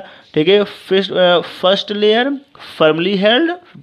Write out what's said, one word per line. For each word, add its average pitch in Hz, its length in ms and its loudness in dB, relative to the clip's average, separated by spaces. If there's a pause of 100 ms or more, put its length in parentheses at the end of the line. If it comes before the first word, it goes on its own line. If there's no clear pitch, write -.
(340)
ठीक 156 140 0
है, 202 160 4
फिक्स्ड, 190 500 -4
अ, 175 260 2
फर्स्ट - 520 -4
लेयर 214 340 0 (560)
firmly 170 420 0
held 269 300 2 (300)